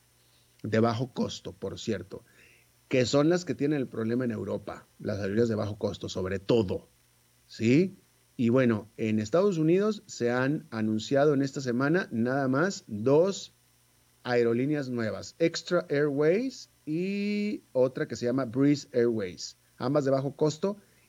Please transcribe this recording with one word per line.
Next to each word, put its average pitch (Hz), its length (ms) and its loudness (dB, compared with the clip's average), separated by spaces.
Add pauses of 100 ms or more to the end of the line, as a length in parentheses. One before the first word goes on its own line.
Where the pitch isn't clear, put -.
(640)
de 110 180 0
bajo 117 320 0
costo, - 400 -6
por - 260 -10
cierto, 95 460 -8 (640)
que 127 160 4
son 143 240 4
las 175 160 2
que 127 100 -4
tienen 143 240 0
el 127 100 -2
problema 117 360 -2
en 117 60 -2
Europa, 101 580 -8 (100)
las 104 200 -4
aerolíneas 107 320 0
de 107 60 -2
bajo 104 200 -4
costo, - 320 -6
sobre 95 300 -4
todo, 98 500 0 (580)
¿sí? 139 520 2 (380)
Y 117 120 0
bueno, 117 480 2
en 110 220 0
Estados 165 400 2
Unidos 196 480 2
se 120 240 -2
han 135 400 0
anunciado 113 640 2
en 135 80 0
esta 139 180 -4
semana 135 500 0
nada 127 380 0
más 160 380 0
dos 139 680 2 (680)
aerolíneas 127 680 2
nuevas, 107 480 -6
Extra 165 500 0
Airways 151 840 0 (140)
y 202 800 -4 (100)
otra 131 340 0
que 117 100 -10
se 120 100 -4
llama 131 180 0
Breeze 139 480 2
Airways, 110 640 0 (220)
ambas 139 260 0
de 135 60 2
bajo 135 260 -2
costo 175 400 0 (320)